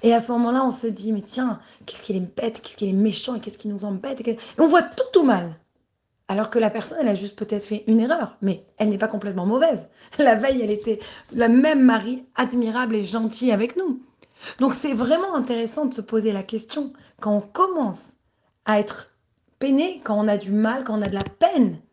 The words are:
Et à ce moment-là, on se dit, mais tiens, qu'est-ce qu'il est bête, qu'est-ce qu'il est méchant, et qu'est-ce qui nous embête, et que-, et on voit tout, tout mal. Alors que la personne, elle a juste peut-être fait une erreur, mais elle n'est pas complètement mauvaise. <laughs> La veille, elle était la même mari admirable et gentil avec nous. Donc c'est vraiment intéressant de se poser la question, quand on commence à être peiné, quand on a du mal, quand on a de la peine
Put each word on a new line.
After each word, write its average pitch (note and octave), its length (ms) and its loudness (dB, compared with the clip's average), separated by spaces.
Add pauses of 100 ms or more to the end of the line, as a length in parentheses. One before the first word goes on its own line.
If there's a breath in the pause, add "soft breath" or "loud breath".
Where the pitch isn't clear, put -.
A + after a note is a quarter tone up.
Et A#3 100 6
à A#3 80 4
ce A#3+ 120 -6
moment-là, A#3+ 320 2
on B3 60 2
se A#3 160 -6
dit, G#3 260 -4
mais G3+ 100 -2
tiens, B3 380 -4 (260 soft breath)
qu'est-ce - 160 -16
qu'il G3 140 -4
est F3+ 200 -6
bête, A3+ 240 -6
qu'est-ce - 160 -20
qu'il G3 140 -2
est - 20 0
méchant, G#3+ 440 0
et - 40 -6
qu'est-ce - 180 -14
qui G#3+ 100 -10
nous G3+ 180 -8
embête, A3 340 -8
et A3+ 40 -10
que-, A#3 80 -2
et A3+ 60 -6 (200 loud breath)
on D#4 100 6
voit E4 140 6
tout, - 300 -4
tout F4 100 6
mal. F3 340 2 (720)
Alors G#3 220 -2
que A#3+ 80 0
la A3 120 2
personne, A3 300 -8
elle B3+ 80 2
a G3+ 60 2
juste G3 220 -8
peut-être G#3 280 -6
fait G#3+ 220 -8
une A3 140 6
erreur, C4+ 420 -2
mais F#3+ 220 -2 (140)
elle G#3+ 100 2
n'est G3 100 0
pas G#3+ 100 0
complètement G3 380 -4
mauvaise. B3 400 2 (160 soft breath)
<laughs> - 160 -12
La C4 160 6
veille, B3+ 280 0
elle G#3 80 -2
était G#3+ 280 -2 (340 loud breath)
la A#3 160 2
même C4+ 340 6
mari B3 420 2 (120)
admirable A#3+ 580 -2
et G#3 100 0
gentil A3 480 -2
avec A3 240 0
nous. F4 260 -4 (560 loud breath)
Donc C4 160 2
c'est C#4 200 -4
vraiment D#4+ 400 0
intéressant A#3+ 500 -2
de C4 100 -4
se A3+ 60 -8
poser G#3+ 320 -2
la G3 100 -4
question, A3+ 500 -8 (280 loud breath)
quand G#3 160 0
on G3+ 40 0
commence D#4+ 760 -2 (500)
à G#3+ 160 2
être - 300 -8 (480)
peiné, C#4+ 460 0
quand G#3 140 0
on G#3+ 100 2
a G#3 100 2
du G3 140 -4
mal, A3+ 320 0
quand G#3+ 140 -4
on G#3 40 -2
a G3 60 -4
de F#3 60 -6
la G3 100 -4
peine A#3+ 540 0 (140)